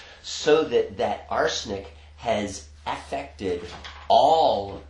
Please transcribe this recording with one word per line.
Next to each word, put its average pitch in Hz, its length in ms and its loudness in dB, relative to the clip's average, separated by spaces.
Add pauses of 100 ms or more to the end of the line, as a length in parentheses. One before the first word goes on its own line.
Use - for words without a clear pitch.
(220)
so 156 420 2
that 113 340 0
that 104 320 -4
arsenic 113 580 -2 (280)
has 104 500 -4 (200)
affected - 760 -6 (460)
all 117 800 4